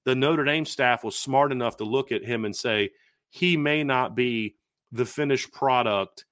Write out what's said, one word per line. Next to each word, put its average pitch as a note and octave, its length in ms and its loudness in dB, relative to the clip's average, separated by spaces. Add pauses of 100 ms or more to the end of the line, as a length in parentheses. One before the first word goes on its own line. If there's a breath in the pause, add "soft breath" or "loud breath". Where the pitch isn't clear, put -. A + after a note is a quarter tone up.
The C3 100 2
Notre D3 300 2
Dame D3+ 200 0
staff B2 380 0
was A2 140 -6
smart C#3 340 2
enough A#2+ 260 -2
to A2 60 -6
look A#2+ 300 -2
at G#2+ 100 -2
him A2+ 220 -4
and G2+ 100 -6
say, G#2+ 360 0 (400)
"He F3 260 0
may D3 260 0
not B2+ 320 0
be A#2 400 -2 (380)
the A#2+ 100 0
finished C#3 480 -4
product A#2 800 0